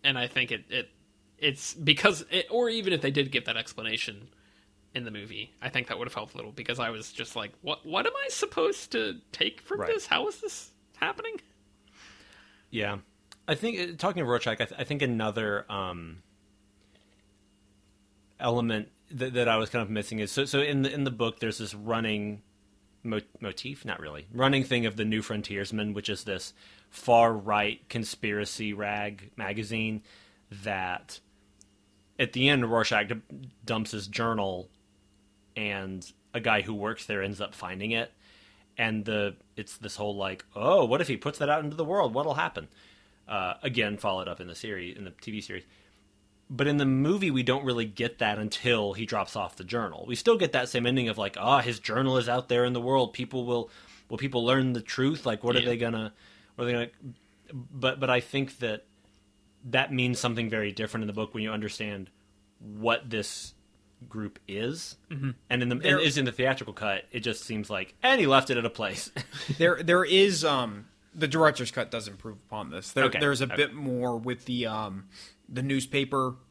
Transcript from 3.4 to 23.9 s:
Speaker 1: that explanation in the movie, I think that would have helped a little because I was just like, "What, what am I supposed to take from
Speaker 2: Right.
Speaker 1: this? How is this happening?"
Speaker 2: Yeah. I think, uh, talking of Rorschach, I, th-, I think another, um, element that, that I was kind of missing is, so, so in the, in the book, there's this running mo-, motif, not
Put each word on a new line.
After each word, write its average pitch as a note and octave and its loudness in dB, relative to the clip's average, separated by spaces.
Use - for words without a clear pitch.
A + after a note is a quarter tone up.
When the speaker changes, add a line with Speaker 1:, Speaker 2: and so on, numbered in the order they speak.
Speaker 1:
that A2+ -2
explanation A2 -4
in B2 -6
the A2 -8
movie, G#2 -10
I C3 -6
think - -2
that G#2 -4
would A#2+ -6
have - -12
helped G#2+ -10
a - -12
little A2 -10
because A#2+ -6
I A#2 -2
was A2 -10
just A#2 -10
like, G#2 -6
"What, - -8
what D#3+ -2
am A#4+ 0
I C#5 -6
supposed - -2
to - -4
take - -2
from G4+ -8
Speaker 2:
Right. F#4+ -2
Speaker 1:
this? A4+ -2
How - 0
is - -8
this - -10
happening?" A4 -6
Speaker 2:
Yeah. G#2 -2
I - 2
think, A3+ -4
uh, F3 -4
talking F3+ 0
of C3 0
Rorschach, A#2 2
I, A#2 2
th-, - -12
I C3+ -2
think C#3+ -2
another, A2 0
um, F2 -6
element A#2 0
that, C3 -4
that B2 4
I A2+ 6
was A2 0
kind A#2+ -2
of G2 -6
missing G#2+ -4
is, G#2 -2
so, C#3 0
so C#3 2
in C#3+ 2
the, C3+ 0
in C#3+ -2
the C3+ 0
book, A2+ -2
there's A2 -4
this G#2 -8
running G#2 -2
mo-, A2 -2
motif, B2+ -8
not G2 -4